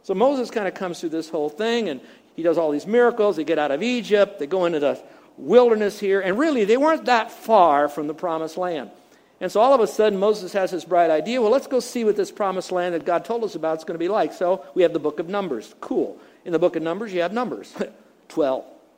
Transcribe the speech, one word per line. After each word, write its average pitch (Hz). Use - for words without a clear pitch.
So -
Moses 247
kinda 202
comes 180
through 170
this 160
whole 151
thing, 220
and 131
he 165
does 165
all 160
these 147
miracles. 220
They 160
get 156
out 147
of 151
Egypt. 202
They 147
go 180
into 170
the 131
wilderness 214
here. 196
And 190
really, 285
they 220
weren't 285
that 226
far 156
from 147
the 156
promised 160
land. 165
And 180
so 202
all 262
of 240
a 202
sudden, 214
Moses 202
has 190
this 165
bright 170
idea, 190
"Well, 214
let's 269
go 254
see 233
what 208
this 196
promised 190
land 180
that 151
God 175
told 226
us 190
about 160
is 160
gonna 170
be 170
like." 185
So 185
we 185
have 165
the 165
book 151
of 165
Numbers. 180
Cool. 151
In 170
the 156
book 170
of 156
Numbers, 190
you 175
have 180
Numbers. 180
<laughs> -
Twelve. 131